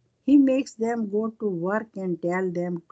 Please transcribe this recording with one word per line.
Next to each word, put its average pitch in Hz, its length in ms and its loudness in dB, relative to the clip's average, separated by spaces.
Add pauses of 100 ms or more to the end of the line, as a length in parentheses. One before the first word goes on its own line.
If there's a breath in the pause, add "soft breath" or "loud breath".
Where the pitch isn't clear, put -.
(260)
He 285 100 6
makes 269 380 4
them 226 340 -4
go 220 220 -2 (100)
to 214 80 -2
work 196 480 -4
and 185 240 -4
tell 180 300 -2
them 175 420 -4